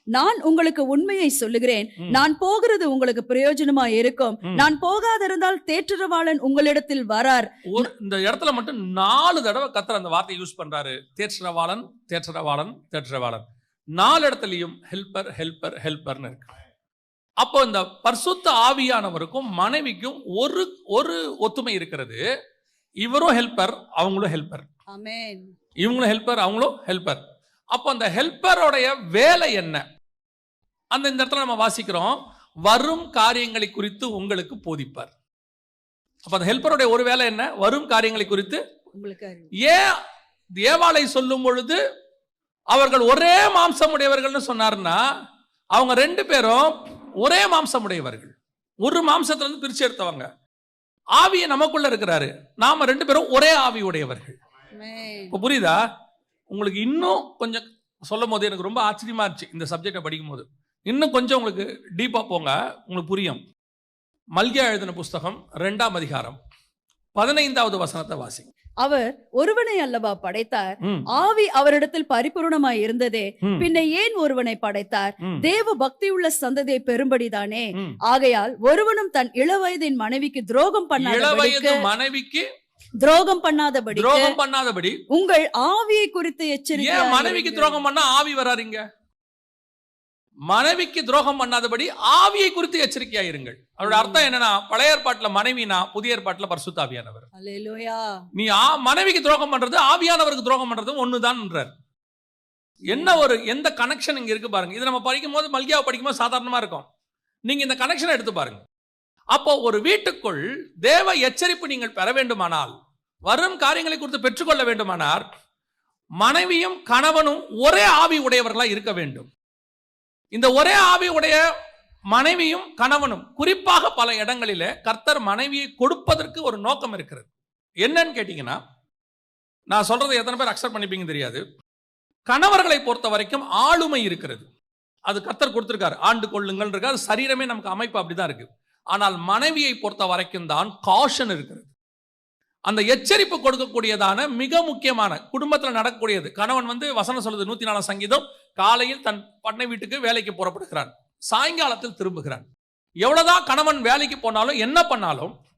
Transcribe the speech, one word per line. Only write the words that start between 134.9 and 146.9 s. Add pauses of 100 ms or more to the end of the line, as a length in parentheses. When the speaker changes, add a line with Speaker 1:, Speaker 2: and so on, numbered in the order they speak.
Speaker 2:
அது
கர்த்தர்
கொடுத்திருக்காரு.
"ஆண்டு
கொள்ளுங்கள்"
இருக்கு,
அது
சரீரமே
நமக்கு
அமைப்பு
அப்படிதான்
இருக்கு. (360)
ஆனால்
மனைவியை
பொறுத்த
வரைக்கும்
தான்
காஷன்
இருக்கிறது. (960)
அந்த
எச்சரிப்பு
கொடுக்கக்கூடியதான
மிக
முக்கியமான, (180)
குடும்பத்துல
நடக்கக்கூடியது.
கணவன்
வந்து,